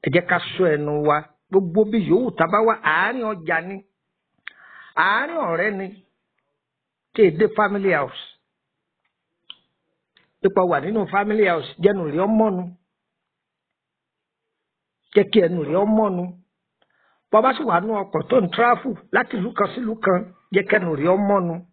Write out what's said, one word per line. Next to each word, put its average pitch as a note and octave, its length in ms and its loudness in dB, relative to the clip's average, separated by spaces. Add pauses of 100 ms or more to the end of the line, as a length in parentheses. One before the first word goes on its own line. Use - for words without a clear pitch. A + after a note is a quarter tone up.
Ẹ - 60 -2
jẹ́ F3 160 2
ká F3+ 140 0
ṣọ́ - 300 -2
ẹnu D3 240 -2 (100)
wa. D3+ 140 2 (280)
Gbogbo F#3 400 0
bí G#3+ 140 0
yòówù F#3+ 320 2
tá D#3+ 140 0
a - 20 -4
bá G3+ 140 2
wà, A3 120 2 (100)
àárín G3 400 0
ọjà F3 360 -4
ni, F#3+ 160 -10 (1160)
àárín A#3 440 0
ọ̀rẹ́ F#3+ 360 -2
ni, F#3+ 140 -8 (1300)
tí A3+ 60 2
è F3+ 100 6
dé E3+ 160 0
family G3+ 460 0
house. C#3+ 280 -4 (2250)
Ipò F#3+ 200 2
wà E3+ 160 0
nínú G3+ 280 -4
family G#3 400 0
house, D#3+ 280 -2
jẹ́nu F#3+ 300 0
rí D3+ 140 -4
ọmọ A3 280 2
nu. F3+ 160 -2 (2500)
Jẹ́ G3+ 160 4
kí A3 120 4
ẹnu E3+ 220 0
rí C#3+ 120 -2
ọmọ G#3+ 320 2
nu. F3+ 160 -2 (1080)
Bó G#3+ 60 6
bá B3+ 120 4
sì D4+ 120 -4
wà G#3 140 0
nínú G#3+ 160 -2
ọkọ̀ G3 340 -4
tó B3+ 100 2
ń F3+ 140 2
travel A#3+ 420 2 (140)
láti B3+ 280 0
ìlú G3 160 -4
kan G3 160 -2
sí B3 140 -8
ìlú A3 140 -4
kan, F#3+ 220 0 (320)
jẹ́ G3 180 0
kẹ́nu F3+ 280 0
rí C#3+ 120 -4
ọmọ G3+ 300 2
nu. E3+ 180 -2 (180)